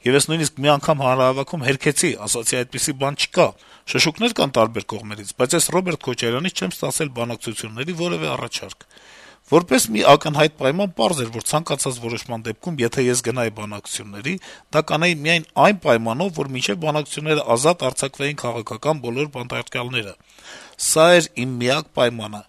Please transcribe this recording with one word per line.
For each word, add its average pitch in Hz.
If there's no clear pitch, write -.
Եվ 127
ես -
նույնիսկ 156
մի 143
անգամ 143
հանրահավաքում 131
հերքեցի, 143
ասացի՝ 117
այդպիսի 123
բան 139
չկա։ -
Շշուկներ 165
կան 143
տարբեր 113
կողմերից, 104
բայց 127
ես -
Ռոբերտ 180
Քոչարյանից 123
չեմ 185
ստացել 143
բանակցությունների 120
որևէ 165
առաջարկ։ 123
Որպես 175
մի 107
ակնհայտ 151
պայման 170
պարզ 185
էր, 113
որ 113
ցանկացած 147
որոշման 117
դեպքում, 135
եթե 120
ես 120
գնայի 117
բանակցությունների, 104
դա 156
կանեի 160
միայն 165
այն 175
պայմանով, 117
որ 139
մինչև 175
բանակցությունները 151
ազատ 143
արձակվեին 139
քաղաքական 123
բոլոր 135
բանտարկյալները։ 123
Սա 160
էր 165
իմ 127
միակ 143
պայմանը։ 113